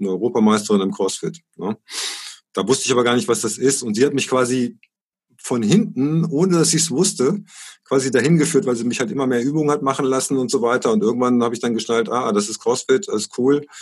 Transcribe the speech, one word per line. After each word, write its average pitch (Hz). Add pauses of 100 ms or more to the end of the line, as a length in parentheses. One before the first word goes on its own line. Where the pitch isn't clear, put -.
eine 101
Europameisterin 107
im 98
CrossFit, - (160)
ne? - (760)
Da 98
wusste 127
ich 131
aber 123
gar 120
nicht, 117
was 113
das 110
ist. 131
Und 110
sie 120
hat 143
mich 135
quasi 127 (640)
von 120
hinten, 156
ohne 170
dass 160
ich's -
wusste, 160 (400)
quasi 131
dahin 135
geführt, 135
weil 123
sie 117
mich 120
halt 107
immer 135
mehr 123
Übungen 147
hat 147
machen 135
lassen 131
und 127
so 131
weiter. 117
Und 107
irgendwann 123
habe 120
ich 110
dann 120
geschnallt, 113
"Ah, 120
das 101
ist 110
CrossFit, 123
das -
ist -
cool." 143 (180)